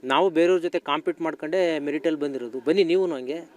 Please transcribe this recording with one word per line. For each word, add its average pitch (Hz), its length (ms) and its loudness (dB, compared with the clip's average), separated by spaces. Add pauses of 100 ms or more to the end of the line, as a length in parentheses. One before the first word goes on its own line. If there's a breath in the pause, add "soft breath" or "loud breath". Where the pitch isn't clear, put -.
ನಾವು 139 260 4
ಬೇರೆಯವ್ರ 175 320 4
ಜೊತೆ 170 180 -2
ಕಾಂಪೀಟ್ 156 420 -2
ಮಾಡ್ಕೊಂಡೇ 160 580 -2
ಮೆರಿಟಲ್ಲಿ 147 400 -2
ಬಂದಿರೋದು. 131 400 -6
ಬನ್ನಿ 160 240 2
ನೀವು 175 300 0
ಹಂಗೆ 135 260 -8 (180)